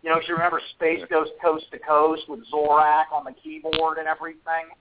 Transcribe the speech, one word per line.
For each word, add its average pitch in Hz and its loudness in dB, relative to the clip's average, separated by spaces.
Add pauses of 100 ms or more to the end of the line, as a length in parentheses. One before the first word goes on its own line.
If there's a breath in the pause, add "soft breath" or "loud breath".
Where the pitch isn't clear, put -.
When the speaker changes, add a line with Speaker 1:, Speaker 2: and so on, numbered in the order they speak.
Speaker 1:
You 160 -8
know, 160 4
if 165 -4
you 175 -4
remember 165 0 (160)
Space 165 0
Speaker 2:
Yeah. - -12
Speaker 1:
Ghost 156 0 (100)
Coast 160 2
to - -16
Coast 156 2
with 139 -12 (100)
Zorak 151 4
on 147 -4
the 135 -12
keyboard 156 -4
and 156 -6
everything? 160 -6 (120)